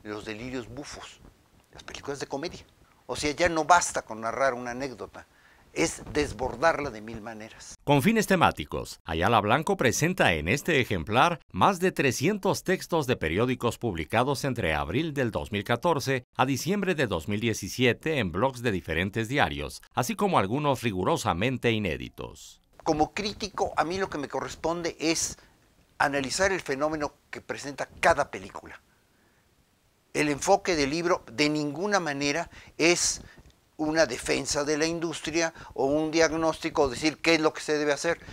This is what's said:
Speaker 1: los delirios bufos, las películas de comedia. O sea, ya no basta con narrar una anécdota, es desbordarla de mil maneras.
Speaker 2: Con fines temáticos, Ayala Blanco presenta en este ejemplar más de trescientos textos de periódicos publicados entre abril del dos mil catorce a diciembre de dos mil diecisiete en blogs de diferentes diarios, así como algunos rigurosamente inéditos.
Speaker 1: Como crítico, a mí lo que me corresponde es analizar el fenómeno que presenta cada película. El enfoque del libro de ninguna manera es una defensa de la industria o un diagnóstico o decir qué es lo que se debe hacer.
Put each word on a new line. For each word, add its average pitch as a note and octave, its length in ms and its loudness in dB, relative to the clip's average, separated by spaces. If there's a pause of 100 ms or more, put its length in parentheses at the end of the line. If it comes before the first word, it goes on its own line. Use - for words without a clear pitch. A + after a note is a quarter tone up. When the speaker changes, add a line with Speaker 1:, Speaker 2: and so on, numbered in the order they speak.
Speaker 1:
los G#2+ 240 -8
delirios A#2 420 -8
bufos, - 520 -14 (520)
las - 120 -20
películas - 360 -10
de D3 60 -6
comedia. D3 400 -8 (400)
O B2 100 -6
sea, D3 160 0
ya E3 160 2
no E3 160 2
basta E3+ 380 6
con A2+ 200 -12
narrar A#2+ 340 0
una B2 160 -6
anécdota, A#2+ 560 -10 (460)
es - 300 -2 (100)
desbordarla C3+ 760 0
de G#2+ 120 -12
mil A2+ 180 -12
maneras. A2 640 -14
Speaker 2:
Con C#3+ 180 6
fines G#3+ 260 4
temáticos, E2+ 760 0
Ayala F#2 380 4
Blanco C#3 340 2
presenta C#3+ 580 2
en D#2 140 -2
este C#3+ 320 2
ejemplar A2 640 0 (100)
más E3 300 2
de F3+ 100 2
trescientos D#3+ 720 0
textos E3+ 440 0
de B2+ 100 2
periódicos A#2 600 0
publicados A#2 680 0
entre A#2 280 0
abril F2 400 -2
del C3 180 0
dos D2+ 200 -6
mil G2+ 140 -2
catorce C3 580 0 (140)
a B2+ 80 4
diciembre F3+ 500 0
de D3 120 0
dos F2 200 -4
mil G#2 140 -2
diecisiete A#2 800 0
en G2 120 -2
blogs B2 300 -2
de A#2 100 0
diferentes F#2+ 560 -2
diarios, D#2 540 -2 (120)
así B2+ 220 -2
como F#3 240 2
algunos B2+ 420 0
rigurosamente A#2 880 0
inéditos. B1+ 920 -6 (240)
Speaker 1:
Como D#3 280 0
crítico, - 640 -6
a D3+ 80 2
mí E3+ 140 -4
lo F#3+ 120 -2
que E3+ 80 -8
me C#3 120 -8
corresponde D#3+ 680 -4
es - 400 -2 (600)
analizar C#3+ 560 2
el E3+ 80 -2
fenómeno D3 540 -4 (140)
que A2+ 120 -12
presenta B2 480 -10 (100)
cada D3 320 4
película. - 500 -14 (1300)
El D3 160 2
enfoque F3+ 480 2
del C3+ 140 0
libro E3+ 420 0
de D3 160 4
ninguna D3+ 500 0
manera C#3+ 500 -2 (280)
es - 440 2 (560)
una D#3 280 4
defensa C#3 580 -2
de D3 140 0
la D3+ 80 2
industria E3 680 -2 (200)
o C3 140 0
un D#3 220 0
diagnóstico D#3+ 760 2
o C#3 60 4
decir C3+ 280 -2
qué E3 180 4
es D3+ 60 2
lo D#3 120 4
que - 60 -12
se D3+ 180 -2
debe D3 140 2
hacer. D#3+ 300 -2 (120)